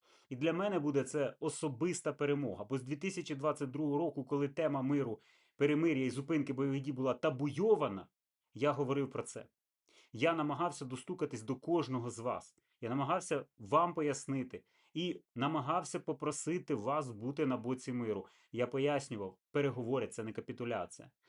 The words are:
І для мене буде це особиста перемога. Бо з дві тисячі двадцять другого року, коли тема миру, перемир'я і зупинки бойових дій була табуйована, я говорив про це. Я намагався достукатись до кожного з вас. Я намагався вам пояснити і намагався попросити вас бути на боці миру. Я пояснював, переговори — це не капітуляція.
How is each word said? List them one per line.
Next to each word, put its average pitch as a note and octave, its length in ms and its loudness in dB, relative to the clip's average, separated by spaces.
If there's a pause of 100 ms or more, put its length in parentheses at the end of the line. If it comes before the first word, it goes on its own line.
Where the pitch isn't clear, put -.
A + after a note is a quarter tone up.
(280)
І C3+ 80 -6
для D#3 160 2
мене F#3+ 260 0
буде C#3+ 260 2
це C3+ 360 -2
особиста D3+ 720 -2
перемога. C#3 520 0
Бо C3+ 140 -2
з B2 40 -4
дві C3+ 140 -4
тисячі F3 380 -4
двадцять C#3+ 360 -2
другого C#3+ 280 0
року, D3 260 0
коли C#3+ 240 2
тема C#3+ 340 0
миру, C3 380 0 (360)
перемир'я D3 480 4
і B2+ 60 2
зупинки C#3+ 420 0
бойових C3+ 280 2
дій C#3 120 -4
була B2+ 220 2
табуйована, C#3+ 920 2 (480)
я C#3 180 2
говорив C3+ 380 0
про - 120 -4
це. A#2 240 -12 (640)
Я D3+ 220 2
намагався D#3 500 0
достукатись B2+ 580 -6
до B2+ 140 -2
кожного C3 540 0
з G#2+ 80 -10
вас. A2+ 380 -4 (240)
Я A#2 80 -4
намагався C#3+ 560 0 (140)
вам D3 360 4
пояснити C#3 680 -2 (320)
і E3+ 260 -2 (140)
намагався D3+ 640 0
попросити D3+ 760 -2
вас C3 360 0
бути B2+ 360 -2
на B2+ 100 2
боці B2+ 360 -4
миру. G#2+ 340 -2 (260)
Я A#2+ 140 2
пояснював, C3+ 720 0 (120)
переговори — B2 580 2
це - 160 -6
не A2 80 -6
капітуляція. A2+ 760 -6 (180)